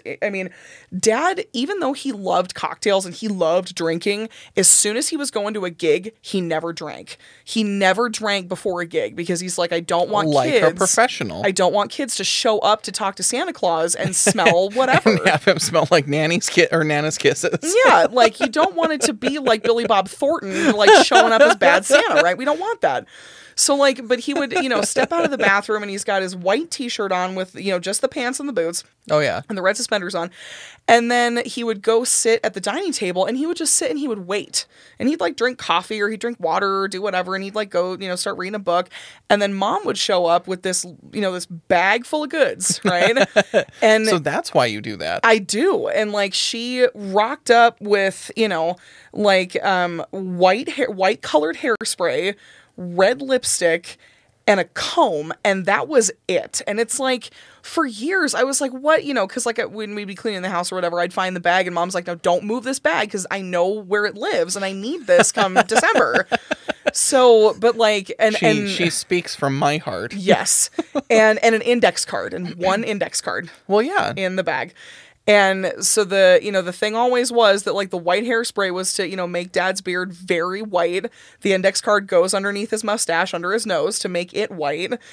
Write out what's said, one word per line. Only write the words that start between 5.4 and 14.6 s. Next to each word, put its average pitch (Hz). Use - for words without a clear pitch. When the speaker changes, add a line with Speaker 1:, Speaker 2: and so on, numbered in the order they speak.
Speaker 1:
to 202
a 180
gig, 170
he -
never 165
drank. -
He 220
never 202
drank 202
before 180
a 175
gig 156
because 175
he's 180
like, 175
"I 170
don't 175
want 208
Speaker 2:
Like 139
a 226
Speaker 1:
kids, 185
Speaker 2:
professional. 180
Speaker 1:
I 196
don't 185
want 202
kids -
to -
show -
up 214
to -
talk 196
to -
Santa 330
Claus 170
and 185
smell 196